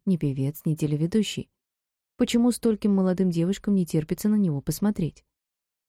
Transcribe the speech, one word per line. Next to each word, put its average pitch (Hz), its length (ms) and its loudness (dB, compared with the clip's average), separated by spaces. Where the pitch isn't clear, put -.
не 185 120 2
певец, 139 460 -4
не 156 140 -2
телеведущий. 160 720 -2
Почему 240 360 2
стольким 214 440 0
молодым 185 340 2
девушкам 180 460 0
не 185 100 2
терпится 165 440 -2
на 214 60 2
него 165 260 0
посмотреть? 185 640 -4